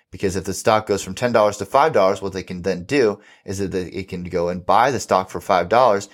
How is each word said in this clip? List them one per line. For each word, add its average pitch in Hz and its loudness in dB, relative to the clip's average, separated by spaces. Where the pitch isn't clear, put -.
Because 92 -4
if 87 -4
the 95 -6
stock 107 2
goes 98 0
from 92 -10
ten 123 -4
dollars 104 2
to 98 -8
five 147 2
dollars, 98 4
what 95 -6
they 95 -6
can 90 -10
then 90 -4
do 110 2
is 95 -8
that 95 -4
they, 92 -4
it 92 -10
can 90 -10
go 87 -2
and 92 -8
buy 113 4
the 117 -2
stock 95 0
for 90 -10
five 87 0
dollars 110 2